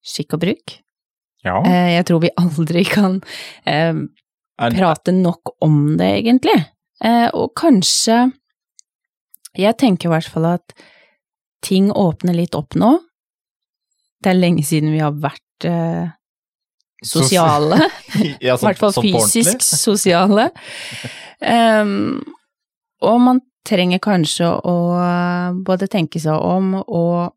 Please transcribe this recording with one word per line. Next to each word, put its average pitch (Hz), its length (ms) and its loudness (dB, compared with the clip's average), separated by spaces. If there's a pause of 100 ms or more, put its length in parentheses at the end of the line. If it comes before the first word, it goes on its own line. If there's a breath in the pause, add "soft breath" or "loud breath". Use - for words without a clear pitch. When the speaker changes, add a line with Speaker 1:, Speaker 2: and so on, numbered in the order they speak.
Speaker 1:
skikk - 300 -8
og 156 80 -4
bruk. - 400 -6 (640)
Speaker 2:
Ja. 92 180 0
Speaker 1:
Eh, 180 320 2
jeg 175 120 0
tror 170 120 2
vi 170 180 2
aldri 165 480 0
kan, 190 360 0 (440 loud breath)
eh, 165 280 0 (640)
Speaker 2:
Er 120 120 0
Speaker 1:
prate 175 420 0
nok 180 480 -2
om 151 340 2
det, 196 300 0
egentlig. 247 400 2 (360)
Eh, 233 320 2
og - 220 -4
kanskje, 240 800 2 (1200)
jeg 208 220 2
tenker 190 280 2
i 170 40 0
hvert 165 180 0
fall 165 180 -2
at 170 280 -4 (880 soft breath)
ting 190 280 2
åpner 180 460 0
litt 170 200 -2
opp - 200 -8
nå. 233 240 2 (1200)
Det 196 100 2
er 185 80 4
lenge 170 260 2
siden 156 260 0
vi 156 80 0
har 151 140 0
vært, - 500 -10
eh, 170 460 -4 (960)
Speaker 2:
Sos- 135 240 0
Speaker 1:
sosiale. 156 480 2
Speaker 2:
<laughs> 208 640 -2
Ja, 127 140 2
Speaker 1:
I - 20 -4
hvert 208 200 0
fall 208 140 2
Speaker 2:
sånn, 233 120 -2
sånn 196 100 2
på 120 100 2
Speaker 1:
fysisk 233 300 2
Speaker 2:
ordentlig. - 260 -2
Speaker 1:
sosiale. 202 720 2 (500 loud breath)
Speaker 2:
<laughs> - 400 -16
Speaker 1:
Ehm, 214 840 0 (800)
og 233 200 4
man 254 200 4 (220)
trenger 180 360 0
kanskje 170 500 0 (160)
å, 175 100 0 (220)
eh, 175 540 -2 (120)
både 185 240 -2
tenke 170 320 -4
seg 156 220 -2
om 190 400 0
og 175 560 -4